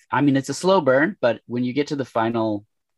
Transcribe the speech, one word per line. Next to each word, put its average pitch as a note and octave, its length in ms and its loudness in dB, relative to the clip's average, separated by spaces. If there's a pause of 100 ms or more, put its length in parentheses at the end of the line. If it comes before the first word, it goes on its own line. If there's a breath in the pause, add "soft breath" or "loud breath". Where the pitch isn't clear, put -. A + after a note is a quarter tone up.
(120)
I B2 100 0
mean, C#3 160 2
it's C3 120 -4
a C#3 40 -4
slow F#3 280 2
burn, C#3+ 380 2
but A#2 280 0
when B2 160 -4
you B2 100 -4
get C#3+ 140 -2
to D#3 80 -6
the C3+ 100 -6
final A2+ 580 -2 (340)